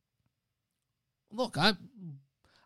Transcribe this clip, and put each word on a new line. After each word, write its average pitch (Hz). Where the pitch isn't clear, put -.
Look, 233
I, 190